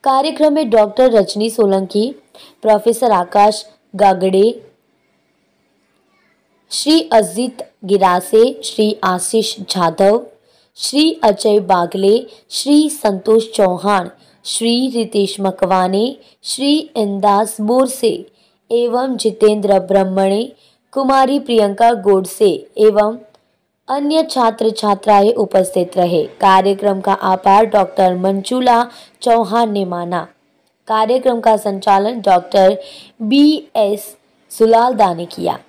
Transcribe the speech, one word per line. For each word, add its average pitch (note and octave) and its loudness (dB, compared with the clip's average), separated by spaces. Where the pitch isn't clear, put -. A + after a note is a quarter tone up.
कार्यक्रम C#4+ 0
में D4 -2
डॉक्टर A3+ 2
रजनी G#3+ 0
सोलंकी, G3+ 0
प्रोफेसर A3 0
आकाश G3+ 2
गागड़े, F#3+ 2
श्री D#4+ 0
अजित G#3+ -2
गिरासे, F#3+ 2
श्री G#3+ -2
आशीष F#3+ -2
जाधव, G3 0
श्री D4+ 0
अजय G#3 2
बागले, F#3+ 0
श्री D4 2
संतोष A3 0
चौहान, F#3 0
श्री A#3+ -2
रितेश G#3+ -4
मकवाने, F#3+ -2
श्री C#4+ -2
इंदास G3+ 0
बोरसे B3 0
एवं A#3+ -2
जितेंद्र G#3 0
ब्रह्मणे, F#3+ 0
कुमारी C4+ 0
प्रियंका A3+ 2
गोडसे G3 0
एवं G#3+ 2
अन्य D4 -2
छात्र A3+ -2
छात्राएं G#3 2
उपस्थित F#3 -2
रहे। F3 0
कार्यक्रम F#3+ 2
का G3 -2
आभार G3 2
डॉक्टर F#3+ 0
मंचूला A#3 -2
चौहान A3+ 0
ने G3+ -4
माना। F3 -8
कार्यक्रम A#3 0
का A3 2
संचालन G3+ -2
डॉक्टर F#3+ 2
बी C#4+ 2
एस G#3 -2
सुलालदा A3+ 2
ने E3+ -8
किया। - -8